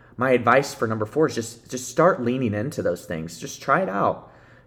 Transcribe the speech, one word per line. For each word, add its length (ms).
my 140
advice 420
for 140
number 180
four 220
is 80
just, 340
just 180
start 360
leaning 300
into 280
those 240
things. 340
Just 220
try 200
it 80
out. 420